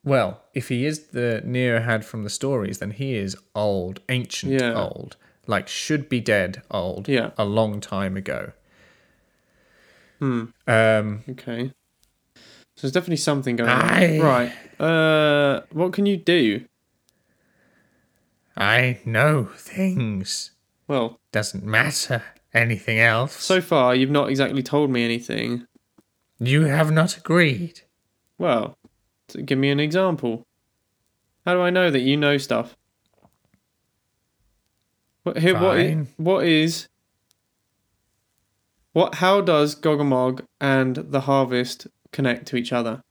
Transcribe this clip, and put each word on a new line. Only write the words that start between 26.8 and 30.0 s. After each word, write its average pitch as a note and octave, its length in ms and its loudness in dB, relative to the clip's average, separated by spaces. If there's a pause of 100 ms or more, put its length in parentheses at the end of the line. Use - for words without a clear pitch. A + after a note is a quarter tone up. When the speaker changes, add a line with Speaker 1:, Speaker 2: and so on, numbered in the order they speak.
Speaker 1:
not D#3+ 260 2
agreed. E3+ 640 0 (560)
Speaker 2:
Well, C3+ 400 -2 (500)
t-, - 140 -12
give C#3 160 -4
me C#3 140 0
an C#3 80 0
example. D3+ 680 -2 (1000)